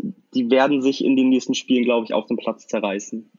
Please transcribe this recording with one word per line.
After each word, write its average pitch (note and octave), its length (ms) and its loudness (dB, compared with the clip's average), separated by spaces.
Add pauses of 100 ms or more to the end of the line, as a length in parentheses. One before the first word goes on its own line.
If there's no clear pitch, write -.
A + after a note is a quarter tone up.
(340)
die B2 180 0
werden C3+ 300 4
sich C3+ 220 0
in C3+ 120 2
den C3 140 4
nächsten C3 240 0
Spielen, B2 320 0
glaube A#2+ 200 0
ich, - 80 -10
auf A2 120 -2
dem A#2+ 120 -4
Platz - 300 -8
zerreißen. G#2 720 -6